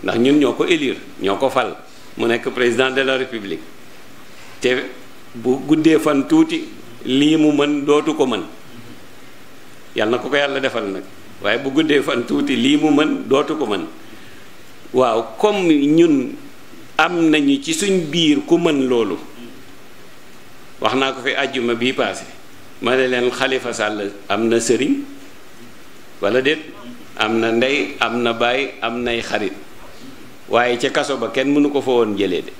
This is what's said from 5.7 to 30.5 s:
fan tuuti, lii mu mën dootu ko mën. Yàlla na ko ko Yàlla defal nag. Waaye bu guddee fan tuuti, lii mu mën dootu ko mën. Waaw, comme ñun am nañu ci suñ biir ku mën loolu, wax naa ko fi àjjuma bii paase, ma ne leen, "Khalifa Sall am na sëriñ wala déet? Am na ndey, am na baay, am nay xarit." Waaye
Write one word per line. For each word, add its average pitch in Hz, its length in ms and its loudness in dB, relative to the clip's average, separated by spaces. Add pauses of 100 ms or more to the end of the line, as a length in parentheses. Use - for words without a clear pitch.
fan 139 280 2
tuuti, 160 380 2 (400)
lii 143 320 4
mu 151 160 6
mën 143 320 2
dootu 147 300 4
ko 151 120 4
mën. 107 160 -2 (1500)
Yàlla 110 200 2
na - 20 -2
ko 120 100 -6
ko 135 80 0
Yàlla 139 240 0
defal 120 300 -2
nag. 92 120 -6 (400)
Waaye 107 160 2
bu 139 120 -2
guddee 147 320 4
fan 123 240 0
tuuti, 143 300 2
lii 131 220 4
mu 151 120 4
mën 147 380 2
dootu 147 280 2
ko 143 100 -2
mën. 101 180 -2 (1080)
Waaw, 117 440 2
comme 202 360 2
ñun 147 580 4 (640)
am 165 340 2
nañu 139 320 4
ci 156 120 -2
suñ 185 360 0
biir 147 360 2
ku 170 100 4
mën 151 320 2
loolu, 113 300 2 (1600)
wax 113 140 0
naa 135 180 0
ko 120 100 -8
fi 127 120 -2
àjjuma 123 400 0
bii 120 180 0
paase, 110 320 -2 (580)
ma 117 140 2
ne 131 120 4
leen, 123 220 2
"Khalifa 127 420 -2
Sall 107 400 -2 (160)
am 107 200 2
na 117 120 4
sëriñ 131 420 2 (1160)
wala 107 200 2
déet? 151 200 2 (560)
Am 110 240 2
na 113 120 2
ndey, 131 480 2
am 117 220 0
na 117 100 2
baay, 123 480 0
am 120 220 -2
nay 117 180 -2
xarit." 104 320 -2 (960)
Waaye 120 300 2